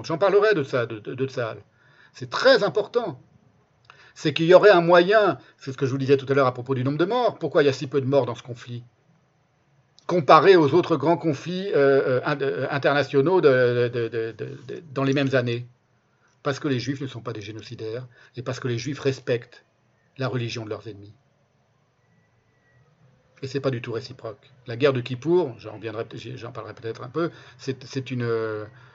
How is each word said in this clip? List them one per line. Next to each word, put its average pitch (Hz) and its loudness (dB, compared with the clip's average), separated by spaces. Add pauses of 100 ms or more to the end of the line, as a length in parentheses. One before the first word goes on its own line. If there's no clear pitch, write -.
J'en 160 -6
parlerai 202 4
de 151 0
ça, 127 -2
de, 110 -10
de, - -12
de 131 -4
ça. 113 -8 (560)
C'est 127 -14
très 247 4
important. 208 -4 (920)
C'est 156 -2
qu'il 165 0
y 180 10
aurait 185 10
un 175 6
moyen, 175 4 (200)
c'est 139 -10
ce 127 -18
que 143 -4
je 123 0
vous 139 -4
disais 135 2
tout 127 -2
à 135 0
l'heure 135 2
à 127 0
propos 127 -6
du 123 -2
nombre 147 -2
de 170 0
morts. 233 0
Pourquoi 156 2
il 143 2
y - 4
a 135 4
si 143 -8
peu 139 -4
de 127 -4
morts 135 2
dans 120 -6
ce - -16
conflit ? 123 -14 (1200)
Comparé 170 6
aux 147 4
autres 170 2
grands 151 2
conflits, 180 -4
euh, 139 4
euh, - -
in-, 147 -2
euh, 135 -4
internationaux 143 2
de, 123 4
de, 117 -4
de, 113 -6
de, 131 -12 (120)
de, 120 -12 (120)
dans 135 -4
les 135 2
mêmes 135 0
années. 120 -2 (760)
Parce 139 -4
que 156 -4
les 131 0
Juifs 135 -6
ne 139 -8
sont 113 -14
pas 120 -10
des 110 -12
génocidaires 110 -12 (300)
et 123 -10
parce 127 -8
que 127 -6
les 117 -4
Juifs 139 -8
respectent 127 -4 (520)
la 131 -6
religion 117 -6
de 104 -10
leurs 104 -12
ennemis. 101 -18 (2250)
Et 131 -6
c'est 135 -6
pas 139 -2
du 117 -4
tout 120 -10
réciproque. 110 -12 (160)
La 117 -8
guerre 135 2
de 123 -4
Kippour, 131 -2
j'en 104 -16
reviendrai, 110 -10
j'en 120 -14
parlerai 107 -14
peut-être 113 -12
un 127 -14
peu, 160 -4 (280)
c'est, 131 -8
c'est 127 -10
une, 123 -6
euh, 113 -4 (300)